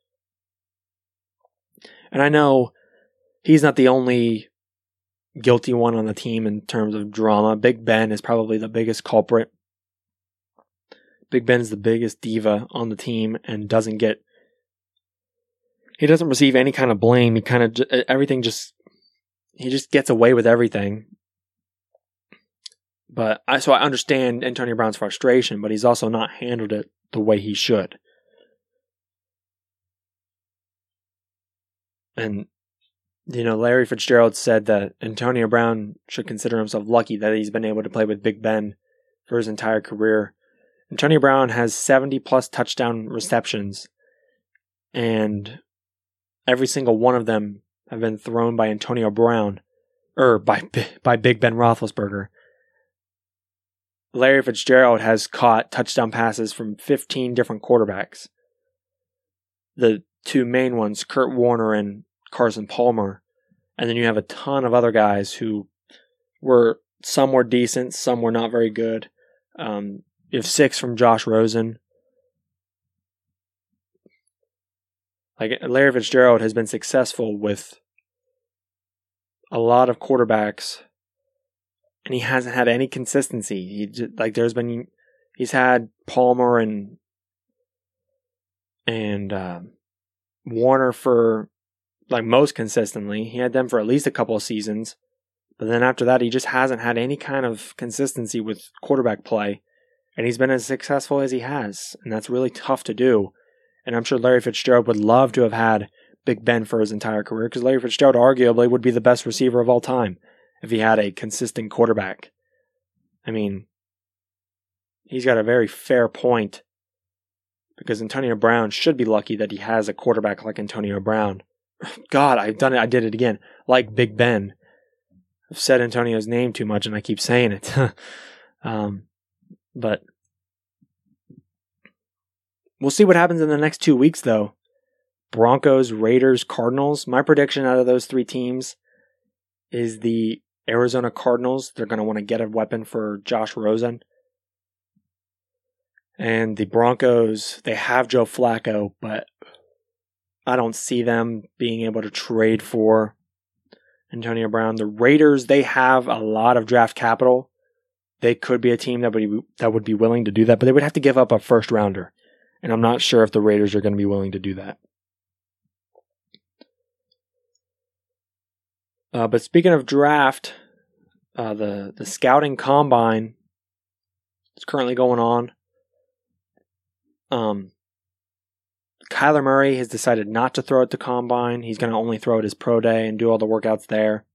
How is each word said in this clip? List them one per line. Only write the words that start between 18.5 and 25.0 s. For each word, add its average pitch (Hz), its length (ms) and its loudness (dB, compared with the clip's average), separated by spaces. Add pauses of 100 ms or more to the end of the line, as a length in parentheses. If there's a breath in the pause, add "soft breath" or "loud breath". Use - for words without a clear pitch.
he 127 160 -10
just 135 220 -4
gets 139 180 2
away 120 240 4
with 117 140 2
everything. 107 600 0 (2000)
But 110 360 -2
I, 135 120 2
so 135 140 2
I 120 80 6
understand 131 640 0
Antonio 123 300 -4
Brown's 110 220 0
frustration, 120 640 0